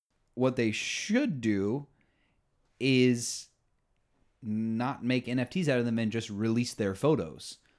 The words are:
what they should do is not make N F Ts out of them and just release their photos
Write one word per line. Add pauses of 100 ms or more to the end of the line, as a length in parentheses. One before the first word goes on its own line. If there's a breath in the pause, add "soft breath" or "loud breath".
(340)
what
they
should
do (920)
is (920)
not
make
N
F
Ts
out
of
them
and
just
release
their
photos (220)